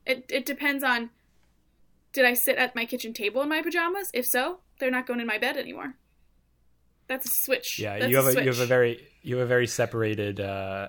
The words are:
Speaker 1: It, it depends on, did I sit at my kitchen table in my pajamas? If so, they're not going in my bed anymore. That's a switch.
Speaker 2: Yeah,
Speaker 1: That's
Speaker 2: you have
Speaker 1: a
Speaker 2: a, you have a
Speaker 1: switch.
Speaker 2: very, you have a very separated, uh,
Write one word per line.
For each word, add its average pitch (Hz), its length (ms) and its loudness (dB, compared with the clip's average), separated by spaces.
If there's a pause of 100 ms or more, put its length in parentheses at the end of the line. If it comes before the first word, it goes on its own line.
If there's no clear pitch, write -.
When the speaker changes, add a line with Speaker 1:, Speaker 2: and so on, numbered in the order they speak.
Speaker 1:
It, 254 240 -2
it 269 160 0
depends 285 360 -2
on, 240 280 0 (1040)
did 262 100 4
I 247 120 6
sit - 220 2
at 247 160 2
my 233 120 -2
kitchen 233 260 -6
table 220 300 -2
in 294 80 0
my 311 120 0
pajamas? 349 520 0
If 247 140 -2
so, 285 320 0 (200)
they're 262 120 2
not 254 160 0
going 240 120 -4
in 233 80 -4
my 214 100 0
bed 262 200 0
anymore. 254 380 -8 (1120)
That's 254 220 -4
a - 40 -2
switch. - 440 -2
Speaker 2:
Yeah, 104 220 -4
Speaker 1:
That's 123 100 0
Speaker 2:
you 127 60 6
have 135 100 6
Speaker 1:
a 131 40 4
Speaker 2:
a, - 20 6
you 127 160 4
have - 0 -
a 127 80 2
Speaker 1:
switch. 123 120 0
Speaker 2:
very, 120 400 2 (140)
you 123 160 -4
have 127 80 0
a - 20 -2
very 123 200 4
separated, 107 720 -2
uh, 98 500 -6